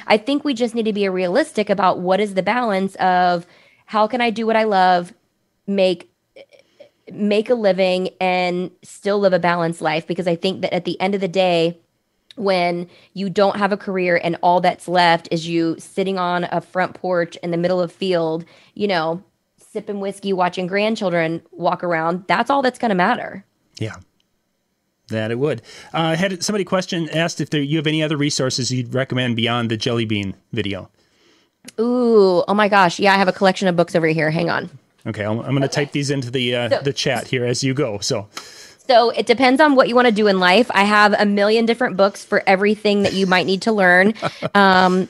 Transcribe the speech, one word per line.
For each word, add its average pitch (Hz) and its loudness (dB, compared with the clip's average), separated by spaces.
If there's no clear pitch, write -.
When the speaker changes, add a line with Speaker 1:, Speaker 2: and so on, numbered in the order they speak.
Speaker 1:
I 320 4
think 285 -4
we 294 -2
just 226 -2
need 233 -2
to 220 -2
be 202 -2
realistic 190 -2
about 190 2
what 185 0
is 202 -4
the 185 0
balance 196 -2
of 180 0
how 214 0
can 240 -4
I 240 0
do 220 -4
what 220 2
I 220 2
love, 185 2
make, 185 0
make 208 0
a 247 2
living, 185 0
and 180 -2
still - -4
live 196 4
a 180 2
balanced 170 0
life. 156 -2
Because 175 -6
I 170 2
think 190 -4
that - -4
at 175 -4
the 175 -6
end 196 -2
of 196 -4
the 196 -2
day, 170 0
when 175 -2
you 190 -6
don't 196 2
have 202 0
a 202 0
career 185 -2
and 170 -2
all 180 2
that's 175 -2
left 170 2
is 165 -4
you 165 0
sitting 190 -6
on 175 -2
a 170 -4
front - -4
porch 175 -4
in 175 -6
the 170 -2
middle 175 0
of 170 -6
field, 165 -4
you 208 -4
know, 170 -2
sipping 208 -12
whiskey, 196 -6
watching 180 -2
grandchildren 175 -2
walk 175 -2
around, 175 -2
that's 233 0
all 277 0
that's 254 -2
gonna 220 0
matter. 180 -2
Speaker 2:
Yeah. 110 -10
That 110 -4
it 117 -4
would. 131 -2
Uh, - -6
I 165 0
had 185 -2
somebody 202 -4
question, 180 -4
asked 160 -4
if 147 -8
there, 151 -2
you 143 -2
have 156 -2
any 156 0
other 156 -2
resources 135 -2
you'd 123 -4
recommend 127 -2
beyond 117 -2
the 117 -2
Jelly 117 -2
Bean 101 -4
video. 98 -6
Speaker 1:
Ooh, 226 4
oh 196 0
my 208 2
gosh. 196 2
Yeah, 196 4
I 196 4
have 196 2
a 180 2
collection 190 0
of 175 2
books 170 0
over 165 2
here. 156 0
Hang 170 -2
on. - -4
Speaker 2:
Okay, 113 -6
I'm, 107 -2
I'm 127 -6
gonna 139 0
Speaker 1:
Okay. 143 -2
Speaker 2:
type 143 -8
these 143 -2
into 131 -6
the, 123 -2
uh, 120 -2
Speaker 1:
So 131 0
Speaker 2:
the 139 -4
chat 127 -4
here 127 -2
as 120 -2
you 131 0
go. 123 -4
So 104 -6
Speaker 1:
So 233 6
it - -4
depends 254 4
on 294 4
what 254 4
you 233 0
wanna 247 4
do 208 2
in 190 2
life. 185 4
I 196 4
have 208 4
a 214 2
million 208 2
different 233 0
books 196 0
for - 0
everything 202 2
that 190 0
you 190 0
might 180 2
need 185 -2
to 226 0
learn. 190 4
Speaker 2:
<laughs> - -8
Speaker 1:
Um, 185 6